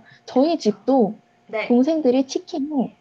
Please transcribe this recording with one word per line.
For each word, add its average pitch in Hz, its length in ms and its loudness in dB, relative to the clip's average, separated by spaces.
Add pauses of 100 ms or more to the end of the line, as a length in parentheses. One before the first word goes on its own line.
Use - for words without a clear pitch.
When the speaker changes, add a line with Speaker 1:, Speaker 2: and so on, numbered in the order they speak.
(240)
Speaker 1:
저희 262 260 0
Speaker 2:
그렇죠. - 120 -2
Speaker 1:
집도 220 560 0 (300)
Speaker 2:
네. 214 200 -6
Speaker 1:
동생들이 262 580 2
치킨을 294 760 -6